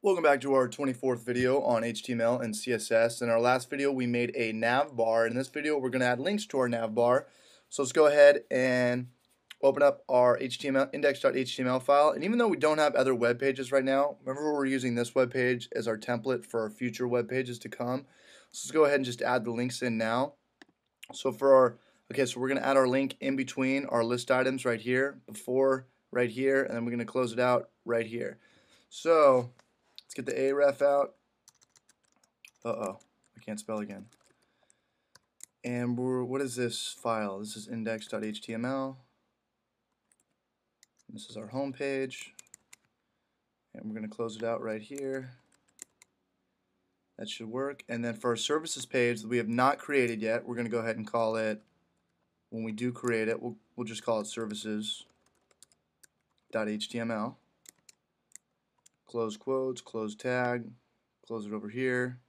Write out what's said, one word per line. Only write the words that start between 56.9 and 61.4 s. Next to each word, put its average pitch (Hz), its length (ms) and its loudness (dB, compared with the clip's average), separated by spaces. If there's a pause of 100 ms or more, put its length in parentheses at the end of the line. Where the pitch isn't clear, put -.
T 117 100 -6
M 117 100 -6
L. 117 280 -6 (1700)
Close 113 300 -4
quotes, 131 440 -4
close 107 340 -8
tag, 123 500 -4 (600)
close 110 200 -10